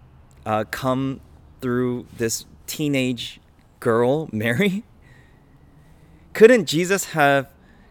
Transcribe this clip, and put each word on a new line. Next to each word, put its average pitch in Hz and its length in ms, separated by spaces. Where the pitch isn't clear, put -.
uh, 110 260
come 131 500
through 123 460
this 113 300
teenage 131 720
girl, 123 500
<laughs> - 20
Mary? 120 520
Couldn't 226 340
Jesus 175 460
have 139 360